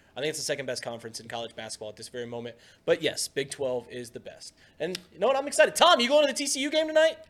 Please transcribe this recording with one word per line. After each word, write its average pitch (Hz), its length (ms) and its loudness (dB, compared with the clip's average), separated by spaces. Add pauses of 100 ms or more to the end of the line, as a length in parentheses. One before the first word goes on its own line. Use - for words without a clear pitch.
(160)
I 123 40 -10
think 147 100 -2
it's 151 80 -6
the 123 80 -8
second 135 220 -4
best 123 160 -6
conference 117 360 -12
in 113 80 -16
college 117 280 -10
basketball 110 340 -12
at 107 60 -14
this 113 120 -16
very 120 200 -10
moment. 120 280 -10 (300)
But 170 160 2
yes, - 260 -2
Big 139 220 -4
twelve 127 400 -4
is 120 220 -12
the 123 80 -16
best. 95 340 -18 (260)
And 175 180 -4 (140)
you 160 80 -20
know 202 80 2
what? 269 80 2
I'm 277 120 -2
excited. 285 280 4
Tom, 320 240 8
you 240 80 2
going 294 200 6
to 269 40 -2
the - 60 -8
T 285 80 -4
C 220 160 -4
U 294 80 -2
game 311 180 2
tonight? 311 300 4 (120)